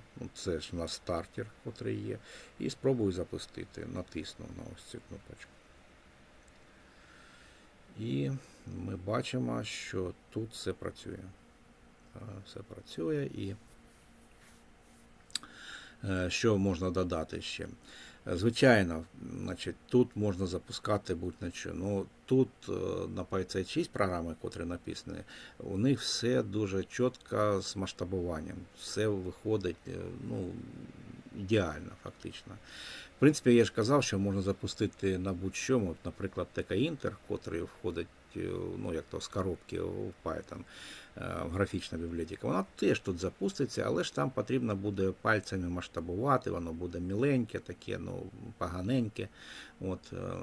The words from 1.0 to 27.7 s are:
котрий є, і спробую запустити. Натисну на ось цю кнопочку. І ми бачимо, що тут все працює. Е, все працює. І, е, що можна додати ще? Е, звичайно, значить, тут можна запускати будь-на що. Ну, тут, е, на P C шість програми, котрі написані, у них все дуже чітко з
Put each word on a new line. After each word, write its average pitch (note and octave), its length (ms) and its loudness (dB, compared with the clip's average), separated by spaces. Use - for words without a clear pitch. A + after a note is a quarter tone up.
котрий A2 380 -4
є, G#2+ 160 -4
і B2 100 0
спробую A#2+ 420 4
запустити. - 760 -6
Натисну - 600 -6
на E2 60 -8
ось - 80 -18
цю - 160 -12
кнопочку. - 420 -14
І C3+ 320 0
ми F#2+ 280 -4
бачимо, A#2 680 0
що F#2 500 -4
тут A2 220 -4
все - 220 -2
працює. F#2 460 -8
Е, - 40 -12
все - 140 -12
працює. D3 760 -4
І, G2+ 200 -4
е, F#2 260 0
що G#2+ 280 4
можна F#2 320 4
додати F2 520 0
ще? - 260 -8
Е, F2 100 0
звичайно, G2 680 8
значить, F#2+ 440 -4
тут B2 260 6
можна G2 320 2
запускати F#2+ 680 0
будь-на F2 360 -4
що. E2 220 -6
Ну, G2 320 0
тут, C3 240 6
е, - 20 -2
на F#2 160 -4
P F#2+ 320 0
C F#2 140 0
шість E3 220 0
програми, E2+ 500 0
котрі F2 240 -4
написані, E2+ 540 -6
у G2 180 -4
них B2+ 220 6
все B2 440 2
дуже G2 400 0
чітко G#2+ 800 2
з - 140 -4